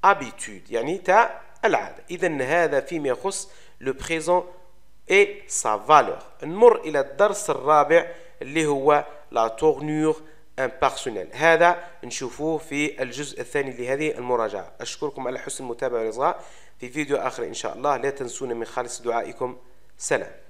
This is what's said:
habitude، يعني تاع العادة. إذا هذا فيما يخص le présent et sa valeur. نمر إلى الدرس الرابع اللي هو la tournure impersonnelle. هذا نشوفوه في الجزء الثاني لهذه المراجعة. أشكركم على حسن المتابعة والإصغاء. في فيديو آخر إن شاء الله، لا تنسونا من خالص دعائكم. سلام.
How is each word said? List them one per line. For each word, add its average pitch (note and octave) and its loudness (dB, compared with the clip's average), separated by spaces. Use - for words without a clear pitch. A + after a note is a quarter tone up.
habitude، A2 0
يعني C3 -2
تاع F#3 2
العادة. B2 0
إذا E3+ -2
هذا D3 2
فيما D3 -4
يخص - -4
le C3 -2
présent E3 0
et G3 6
sa - -2
valeur. - 4
نمر G#3 6
إلى D3+ 0
الدرس G3 0
الرابع D3 4
اللي D3+ -2
هو D3 4
la A2+ 2
tournure D3+ 0
impersonnelle. A#2+ -2
هذا E3 6
نشوفوه C#3+ -4
في D3 -4
الجزء C3 -8
الثاني C3+ -4
لهذه C3+ -2
المراجعة. A2 -2
أشكركم C3+ -8
على B2 -6
حسن - -12
المتابعة B2 -4
والإصغاء. A2+ -2
في B2 -10
فيديو C#3 -2
آخر B2 -4
إن E2 -8
شاء - -6
الله، C3+ 0
لا C#3 -2
تنسونا B2+ -6
من A#2 -4
خالص B2 -8
دعائكم. A#2 -4
سلام. - -2